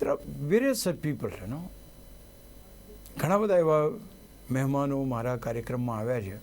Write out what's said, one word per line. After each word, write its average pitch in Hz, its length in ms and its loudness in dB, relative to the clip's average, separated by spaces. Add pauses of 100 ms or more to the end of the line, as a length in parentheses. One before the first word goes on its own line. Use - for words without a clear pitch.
There - 120 2
are 143 380 -4
various 247 240 4
such 175 220 -2
people, 127 320 -4
you 98 220 -10
know. 151 100 -6 (1600)
ઘણા 180 200 4
બધા 202 200 4
એવા 156 320 6 (640)
મહેમાનો 139 520 0
મારા 123 340 -2
કાર્યક્રમમાં 117 600 -4
આવ્યા 117 240 -2
છે. 98 220 -8